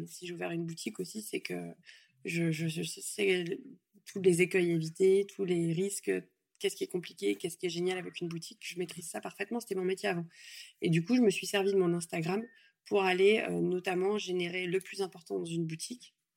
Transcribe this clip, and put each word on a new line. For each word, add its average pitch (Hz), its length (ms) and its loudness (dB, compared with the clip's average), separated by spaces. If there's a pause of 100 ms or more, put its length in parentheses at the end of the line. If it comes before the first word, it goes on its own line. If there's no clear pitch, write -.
Si - 200 -14
j'ai 175 60 -8
ouvert 175 180 -6
une 170 160 -2
boutique 185 320 -8
aussi, 214 240 -8
c'est - 180 -6
que 175 300 -8 (520)
je, 170 280 0
je, 160 160 -2
je 160 160 -4
sais 185 600 0 (600)
tous 196 160 -8
les 180 220 6
écueils 175 280 4
à 170 40 4
éviter, 190 500 4 (100)
tous 196 80 -4
les 170 300 2
risques, 196 380 -2 (480)
qu'est-ce 196 160 -2
qui - 80 -6
est 190 40 -4
compliqué, 196 500 -2
qu'est-ce 170 200 -6
qui - 80 -6
est 175 60 -2
génial 180 260 -2
avec 170 240 -10
une 175 60 -4
boutique, 165 340 -10
je 175 160 -12
maîtrise 175 320 -8
ça 208 100 -8
parfaitement, 202 400 -6
c'était - 140 -6
mon 185 100 -2
métier 190 240 0
avant. 170 200 -2 (540)
Et 175 100 2
du 165 120 6
coup, 240 120 2
je 254 60 8
me 208 100 8
suis - 160 -2
servie 196 260 2
de 196 40 6
mon 175 180 4
Instagram 175 480 -2 (420)
pour 202 180 2
aller, 190 460 6
euh, 175 120 0
notamment 180 580 0
générer 180 480 -2
le 185 120 0
plus - 220 -8
important 185 380 -6
dans 175 60 -4
une 165 200 -2
boutique, 165 480 -10 (240)